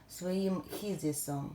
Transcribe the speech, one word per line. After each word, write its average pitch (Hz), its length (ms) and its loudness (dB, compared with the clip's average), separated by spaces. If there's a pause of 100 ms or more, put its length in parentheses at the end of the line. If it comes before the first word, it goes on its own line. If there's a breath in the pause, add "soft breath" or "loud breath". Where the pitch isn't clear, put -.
своїм 185 520 2 (100)
хізісом. 151 840 0